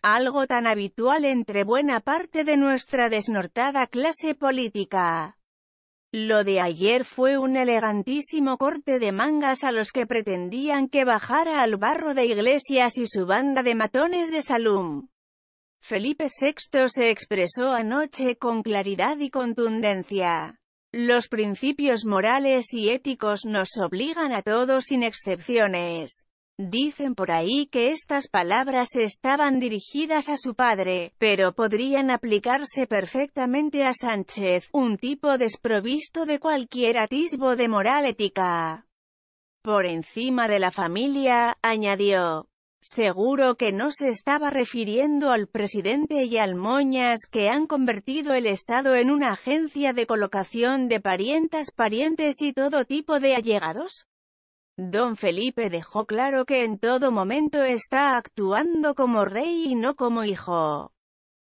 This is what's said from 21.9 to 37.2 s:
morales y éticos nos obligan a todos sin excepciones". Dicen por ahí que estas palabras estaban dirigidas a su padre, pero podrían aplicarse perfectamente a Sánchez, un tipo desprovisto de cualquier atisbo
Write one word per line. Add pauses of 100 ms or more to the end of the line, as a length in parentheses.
morales
y
éticos
nos
obligan
a
todos
sin
excepciones". (320)
Dicen
por
ahí
que
estas
palabras
estaban
dirigidas
a
su
padre,
pero
podrían
aplicarse
perfectamente
a
Sánchez,
un
tipo
desprovisto
de
cualquier
atisbo